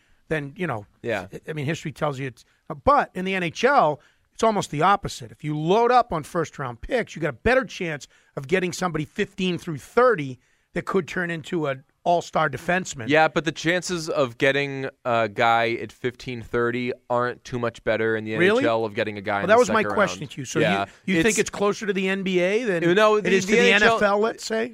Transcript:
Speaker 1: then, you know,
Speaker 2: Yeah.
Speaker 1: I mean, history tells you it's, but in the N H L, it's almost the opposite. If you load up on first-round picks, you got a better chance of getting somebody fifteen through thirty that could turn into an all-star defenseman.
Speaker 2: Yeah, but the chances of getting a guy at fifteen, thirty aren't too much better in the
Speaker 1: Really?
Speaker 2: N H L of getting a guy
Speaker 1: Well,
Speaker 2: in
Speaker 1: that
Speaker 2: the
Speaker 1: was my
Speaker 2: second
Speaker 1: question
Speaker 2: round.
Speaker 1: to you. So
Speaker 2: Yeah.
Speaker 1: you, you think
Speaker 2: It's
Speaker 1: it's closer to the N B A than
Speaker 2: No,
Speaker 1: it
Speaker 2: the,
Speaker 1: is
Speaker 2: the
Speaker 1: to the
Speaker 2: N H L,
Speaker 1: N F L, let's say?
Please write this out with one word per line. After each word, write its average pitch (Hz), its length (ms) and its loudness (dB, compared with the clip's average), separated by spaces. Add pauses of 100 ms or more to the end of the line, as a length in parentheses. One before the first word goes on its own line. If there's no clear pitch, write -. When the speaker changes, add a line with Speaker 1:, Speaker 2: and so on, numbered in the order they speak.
(300)
Speaker 1:
then, 143 260 -4
you 180 120 -6
know, 113 180 -6 (160)
Speaker 2:
Yeah. 104 260 -4 (200)
Speaker 1:
I 165 60 -8
mean, 151 120 -6
history 156 260 -6
tells 147 280 -4
you 135 80 -8
it's, - 180 -16 (380)
but 254 300 4
in 185 120 -6
the 190 100 -2
N 185 80 -2
H 170 200 -2
L, 220 360 4 (340)
it's - 100 -2
almost 214 280 0
the 147 100 -4
opposite. 170 500 0
If - 120 -18
you 151 140 -4
load 202 340 2
up 247 200 4
on 160 120 -4
first-round 135 580 -6
picks, - 340 -4
you 160 60 -12
got 156 80 -2
a 135 40 -6
better 240 320 0
chance 160 420 -8 (280)
of 139 120 -8
getting 180 260 0
somebody 156 320 -4
fifteen 185 540 -4
through 160 180 -8
thirty 160 640 0 (340)
that 180 120 -4
could 185 220 0
turn 175 220 -4
into 165 380 -4
an 135 160 -6 (200)
all-star 165 460 0
defenseman. 139 580 -4
Speaker 2:
Yeah, 156 200 6
but 156 180 -2
the 160 60 0
chances 170 580 -4
of 135 300 -2
getting 135 500 0 (160)
a 117 240 2
guy 117 440 2
at 113 180 -8
fifteen, 123 500 -8
thirty 120 500 -2 (200)
aren't 120 320 -2
too - 160 -8
much 117 240 -4
better 113 320 0
in 107 100 -4
the 110 100 -6
Speaker 1:
Really? 202 280 2
Speaker 2:
N - 20 0
H 117 40 2
L 113 160 0
of 104 100 -8
getting 107 240 -4
a - 20 -10
guy 101 140 -4
Speaker 1:
Well, 101 80 -2
Speaker 2:
in 180 60 -2
Speaker 1:
that 208 60 6
Speaker 2:
the 240 40 8
Speaker 1:
was 247 100 4
my 220 140 2
Speaker 2:
second 208 100 -4
Speaker 1:
question 185 280 -2
Speaker 2:
round. 143 100 -12
Speaker 1:
to 147 100 -12
you. 127 40 -10
So - 140 -4
Speaker 2:
Yeah. 101 260 2 (200)
Speaker 1:
you, 185 120 0
you 165 40 4
think 208 120 2
Speaker 2:
It's 190 80 0
Speaker 1:
it's - 100 -6
closer 202 340 -2
to 202 80 -2
the 190 160 -2
N 196 140 -4
B 185 160 0
A 196 240 0
than 175 320 2
Speaker 2:
No, 214 220 6
Speaker 1:
it 214 40 2
Speaker 2:
the, 180 100 -2
Speaker 1:
is 190 140 4
Speaker 2:
the 190 100 2
Speaker 1:
to 196 60 6
the 196 100 6
Speaker 2:
N 202 120 6
H 214 40 6
L, 226 100 6
Speaker 1:
N - 0 -
F - 40 -6
L, 202 180 4
let's - 260 -2
say? 220 280 -4